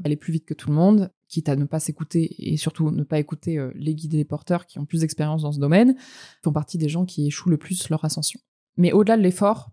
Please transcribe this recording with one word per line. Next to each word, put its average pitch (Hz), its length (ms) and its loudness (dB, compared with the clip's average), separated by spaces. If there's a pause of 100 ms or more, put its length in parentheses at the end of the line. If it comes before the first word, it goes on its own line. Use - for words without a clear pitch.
aller 151 120 0
plus 160 160 -8
vite 160 120 -4
que 156 100 -8
tout - 140 -10
le 147 80 0
monde, 190 360 4 (140)
quitte 160 220 -4
à 139 80 0
ne 143 80 0
pas 160 160 -4
s'écouter 160 580 -4
et - 180 -4
surtout 156 340 -2
ne 156 120 -2
pas 151 160 -2
écouter, 156 400 -4
euh, 131 160 -6
les 151 200 -6
guides 156 200 -6
et 151 40 2
les 147 60 0
porteurs 175 420 -4
qui - 120 -16
ont 147 60 -6
plus 165 160 -4
d'expérience 151 420 -2
dans 147 100 -4
ce 147 60 -4
domaine, 202 380 4 (480)
font 156 80 0
partie 151 260 -4
des 156 100 -2
gens 170 160 -2
qui 151 220 -2
échouent 147 240 -2
le 156 60 4
plus - 320 -8
leur 160 160 -2
ascension. - 340 -4 (380)
Mais 175 160 4
au-delà 214 240 6
de 214 60 4
l'effort, 196 500 0